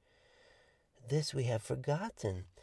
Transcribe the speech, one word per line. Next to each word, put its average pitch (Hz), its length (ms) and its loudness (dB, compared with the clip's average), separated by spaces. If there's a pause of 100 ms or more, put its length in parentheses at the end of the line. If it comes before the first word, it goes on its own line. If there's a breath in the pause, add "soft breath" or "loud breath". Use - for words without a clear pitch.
(1080 soft breath)
This 147 260 2
we 135 120 0
have 117 160 2
forgotten, 127 880 -2 (160 loud breath)